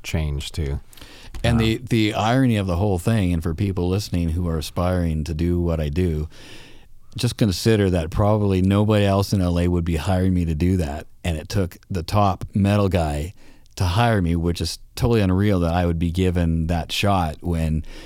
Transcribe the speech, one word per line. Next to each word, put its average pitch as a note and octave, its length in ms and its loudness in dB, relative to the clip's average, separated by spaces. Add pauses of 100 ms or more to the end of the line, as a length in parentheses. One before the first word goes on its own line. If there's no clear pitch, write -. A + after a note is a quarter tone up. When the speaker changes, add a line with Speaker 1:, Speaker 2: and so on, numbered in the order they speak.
Speaker 1:
change D2 500 -4
too. C#2 280 -4 (640)
Speaker 2:
And A#2+ 100 2
Speaker 1:
Um, A#2 60 2
Speaker 2:
the, A2+ 180 2
the G#2+ 380 0
irony A#2+ 400 2
of G2 100 0
the F2 120 0
whole G2 200 0
thing, G2 360 0
and E2 100 -2
for E2+ 100 -2
people F#2 340 -2
listening F2+ 420 -2
who F2 180 -2
are E2 100 -2
aspiring E2+ 680 -2
to D#2+ 100 -6
do F2 260 0
what E2 180 0
I D2+ 100 -2
do, D#2 380 0 (880)
just A#2+ 200 -4
consider G#2 540 2
that E2+ 180 0
probably G#2 540 2
nobody G#2 420 2
else G2 280 2
in G2 80 2
L F2 180 2
A F2 80 2
would F2+ 180 0
be E2 120 0
hiring F#2 360 0
me F2 120 2
to D#2+ 100 -2
do F2+ 220 2
that. C#2+ 280 -4 (180)
And E2 140 -2
it E2 120 -12
took F#2+ 280 -4 (120)
the F#2 140 -4
top G2+ 420 2 (100)
metal G2+ 340 2
guy D#2+ 440 -2 (420)
to - 80 -2
hire G#2 380 2
me, E2+ 140 0
which E2+ 260 -2
is - 180 -6 (160)
totally A#2 260 2
unreal F#2+ 400 2
that E2 120 0
I F2+ 120 2
would E2+ 140 0
be E2+ 120 0
given E2+ 560 0
that E2+ 240 -2
shot F2+ 500 0
when, D#2+ 420 -2 (220)